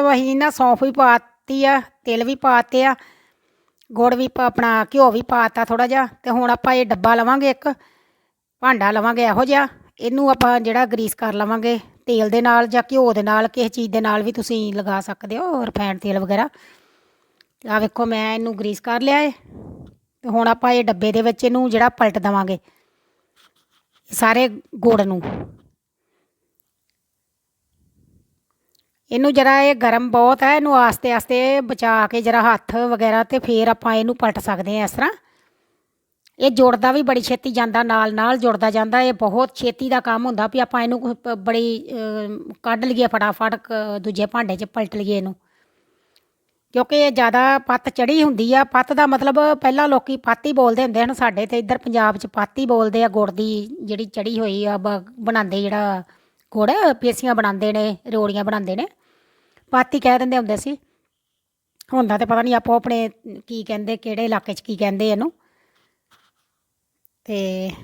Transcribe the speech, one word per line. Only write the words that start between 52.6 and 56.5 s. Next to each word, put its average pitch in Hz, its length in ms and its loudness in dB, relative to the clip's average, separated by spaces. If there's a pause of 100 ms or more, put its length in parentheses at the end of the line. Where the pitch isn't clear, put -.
ਬੋਲਦੇ 226 380 2
ਆ। 233 40 2
ਗੁੜ 202 240 0
ਦੀ 214 180 -4 (320)
ਜਿਹੜੀ 214 240 -8
ਚੜ੍ਹੀ 214 340 -8
ਹੋਈ 208 260 -4
ਆ 202 120 -2
ਬ-, 196 260 -6 (160)
ਬਣਾਉਂਦੇ 208 420 -2
ਜਿਹੜਾ 202 420 -4 (480)